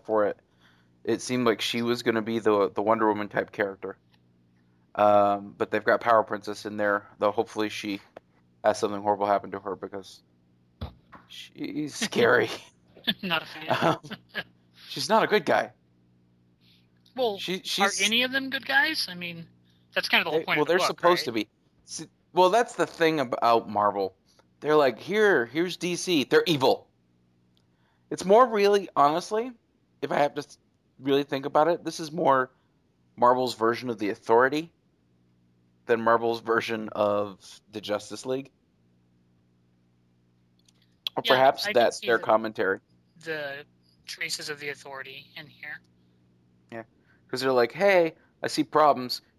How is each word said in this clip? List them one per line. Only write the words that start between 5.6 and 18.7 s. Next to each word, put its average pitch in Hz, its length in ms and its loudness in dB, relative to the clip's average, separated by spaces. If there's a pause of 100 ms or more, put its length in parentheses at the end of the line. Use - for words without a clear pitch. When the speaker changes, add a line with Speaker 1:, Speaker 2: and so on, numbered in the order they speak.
Speaker 1:
they've 107 100 -2
got 107 180 2
Power 113 220 4
Princess 104 440 -8
in 104 100 -10
there, 101 320 0 (100)
though 104 140 2
hopefully 107 360 -2
she 101 320 -8 (640)
has 107 140 2
something 101 220 -2
horrible 101 260 -2
happen 98 260 -2
to 98 80 -8
her 98 160 -8
because - 460 -16 (1080)
she's - 640 -12
scary. - 560 2 (360)
Speaker 2:
<laughs> - 360 -8
Not 165 200 -4
a 156 40 -16
fan. - 380 -6
Speaker 1:
Um, 165 140 2 (880)
she's 135 200 -8
not 214 140 4
a 151 60 0
good 202 160 2
guy. 110 260 0 (1400)
Speaker 2:
Well, 226 240 -2
Speaker 1:
She, 180 180 -6
Speaker 2:
are 185 60 -8
Speaker 1:
she's 202 400 -2
Speaker 2:
any 233 220 2
of 254 80 -4
them 269 180 -4
good 269 160 -8
guys? 294 420 0